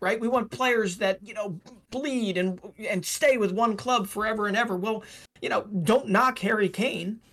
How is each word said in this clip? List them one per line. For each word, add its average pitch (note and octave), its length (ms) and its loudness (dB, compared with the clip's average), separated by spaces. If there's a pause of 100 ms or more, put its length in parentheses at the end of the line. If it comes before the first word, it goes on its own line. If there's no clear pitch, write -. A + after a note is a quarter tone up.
right? G#3 200 0
We A#3 80 0
want A#3+ 240 0
players A3+ 460 0
that, F#3+ 240 0
you G#3+ 120 -16
know, G3+ 260 -6 (300)
bleed B3 480 -2
and, F#3 220 0 (280)
and F#3 160 -2
stay C#4 340 4
with G3+ 140 2
one A3 240 2
club A#3 300 0
forever G#3+ 400 -2
and G3+ 100 0
ever. A3+ 200 0
Well, G#3+ 260 -2 (380)
you - 80 -4
know, - 140 0 (200)
don't A#3 260 4
knock B3 300 2
Harry G#3 300 2
Kane G3+ 520 -4 (120)